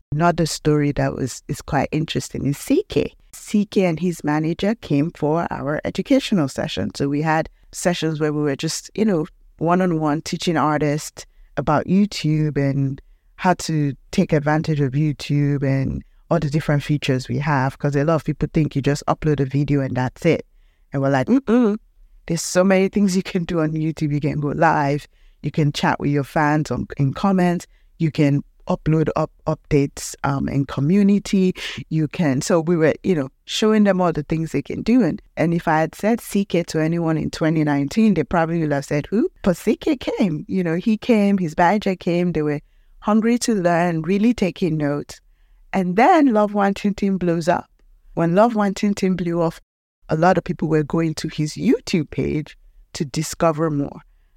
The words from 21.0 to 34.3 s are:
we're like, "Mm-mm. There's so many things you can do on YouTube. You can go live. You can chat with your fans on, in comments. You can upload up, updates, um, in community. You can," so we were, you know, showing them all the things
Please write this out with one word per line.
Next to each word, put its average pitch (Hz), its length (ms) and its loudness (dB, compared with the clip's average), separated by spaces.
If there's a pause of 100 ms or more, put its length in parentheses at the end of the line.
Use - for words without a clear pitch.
we're 135 100 2
like, 135 180 0
"Mm-mm. 226 500 2 (480)
There's 165 160 -4
so 180 220 2
many 190 240 4
things 196 260 0
you 185 80 2
can 175 220 -4
do 170 160 -2
on 156 100 0
YouTube. 156 420 -2
You 147 80 0
can 143 200 -2
go 147 80 -2
live. 151 580 0 (360)
You 147 100 -6
can 147 180 2
chat - 300 -2
with 143 100 -2
your 143 140 0
fans 151 480 0
on, - 240 -6
in 139 180 0
comments. 180 540 0 (300)
You 160 120 0
can 143 320 2 (240)
upload 160 500 0
up, 156 140 -2 (160)
updates, - 680 -2 (100)
um, 139 240 -2
in 139 160 0
community. 190 920 2 (360)
You 156 180 0
can," 143 320 0
so 175 200 2
we 170 160 0
were, 156 260 4
you 185 120 2
know, 135 140 -2 (160)
showing 214 400 2
them 185 160 2
all 175 120 2
the 151 100 -4
things 160 300 -4